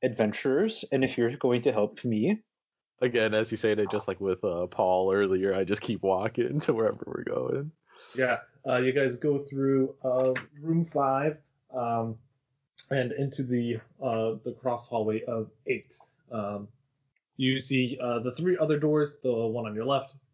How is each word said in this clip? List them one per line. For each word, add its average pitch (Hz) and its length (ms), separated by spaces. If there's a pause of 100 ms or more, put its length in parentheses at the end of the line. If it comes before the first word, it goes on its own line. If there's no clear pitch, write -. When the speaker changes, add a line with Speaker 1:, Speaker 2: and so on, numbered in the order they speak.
Speaker 1:
adventurers, 127 880
and 135 120
if 127 140
you're 120 200
going 120 260
to 127 80
help 107 340
me. 123 360 (600)
Speaker 2:
Again, 117 320
as 110 160
you 110 80
say 110 140
it, 104 180
just 104 180
like 95 140
with, 92 220
uh, 90 240
Paul 95 440
earlier, 95 440
I 95 80
just 98 180
keep 104 220
walking 110 560
<laughs> - 0
to 147 160
wherever 110 320
we're - 160
going. 131 480 (440)
Speaker 3:
Yeah, 123 220 (300)
uh, 127 100
you 127 160
guys 127 220
go 143 240
through, 135 560 (100)
uh, 127 280 (280)
room 165 320
five, 143 440 (380)
um, 117 400 (760)
and 127 220
into 139 280
the, 120 360 (260)
uh, 113 320 (100)
the 120 60 (100)
cross 120 260
hallway 110 360
of 113 260 (160)
eight. - 320 (340)
Um, 104 360 (720)
you 131 200
see, 127 460
uh, 120 160
the 120 160
three 175 260
other 151 160
doors: 151 460
the 123 100
one 113 320
on 107 80
your 110 120
left, 135 280 (200)